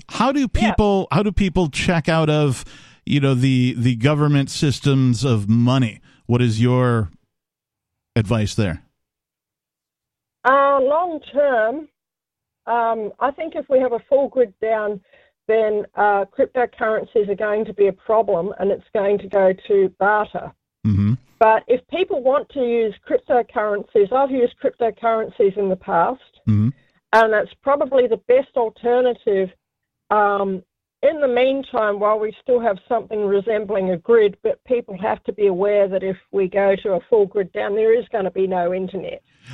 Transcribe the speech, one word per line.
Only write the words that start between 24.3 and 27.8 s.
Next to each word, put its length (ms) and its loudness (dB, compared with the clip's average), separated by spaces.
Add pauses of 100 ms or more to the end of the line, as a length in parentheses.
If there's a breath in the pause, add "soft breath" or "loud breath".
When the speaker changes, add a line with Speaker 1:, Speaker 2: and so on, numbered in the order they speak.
Speaker 2:
used 320 0
cryptocurrencies 920 -2
in 140 -2
the 60 -2
past, 440 -2 (260)
Speaker 1:
Mm-hmm. 220 2 (460 soft breath)
Speaker 2:
and 180 6
that's 300 -2
probably 440 0